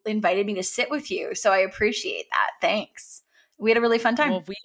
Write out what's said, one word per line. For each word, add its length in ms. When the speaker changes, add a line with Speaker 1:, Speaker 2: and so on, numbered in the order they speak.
Speaker 1:
invited 400
me 80
to 100
sit 260
with 200
you. 240
So 200
I 60
appreciate 720
that. 180
Thanks. 600
We 140
had 60
a 40
really 180
fun 180
time. 140
Speaker 2:
Well, 160
we 160